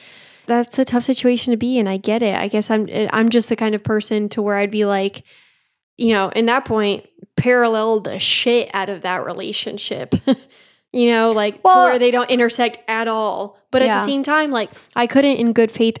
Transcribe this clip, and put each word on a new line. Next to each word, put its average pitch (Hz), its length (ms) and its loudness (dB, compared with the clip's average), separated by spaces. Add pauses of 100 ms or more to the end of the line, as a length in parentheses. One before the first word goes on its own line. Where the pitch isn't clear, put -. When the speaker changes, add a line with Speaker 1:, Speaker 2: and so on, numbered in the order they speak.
(460)
Speaker 1:
that's 240 320 -2
a 269 60 4
tough 240 200 -2
situation 247 480 0
to 226 40 0
be 247 220 -2
in. 208 100 0
I 190 80 -4
get 214 260 -2
it. 202 140 0
I 175 100 -2
guess 214 240 -2
I'm, 214 180 0 (240)
I'm 220 160 2
just 226 200 0
the 220 80 -2
kind 214 180 -2
of 208 80 -4
person 214 480 -2
to 214 120 -6
where 202 140 -2
I'd 202 160 -2
be 214 120 0
like, 196 400 -2 (720)
you 226 160 2
know, 190 180 2
in 226 160 0
that 254 180 0
point, 208 440 -2 (280)
parallel 226 640 2
the 185 200 -8
shit - 520 0
out 190 160 -4
of 185 140 -8
that 180 220 -4
relationship. - 960 -8
<laughs> - 40 -14 (680)
You 240 160 2
know, 226 200 2
like, 214 340 -2
Speaker 2:
Well, 370 220 6
Speaker 1:
to - 60 4
where 247 60 2
they 247 120 4
don't 247 180 0
intersect 233 480 0 (100)
at 226 220 -4
all. 214 480 -4 (140)
But 262 100 2
at 262 60 4
Speaker 2:
Yeah. 208 140 2
Speaker 1:
the 202 40 0
same 277 180 -2
time, 302 280 0
like, 226 200 -2 (240)
I 240 120 2
couldn't 277 320 4
in 233 160 2
good 226 160 2
faith 226 300 0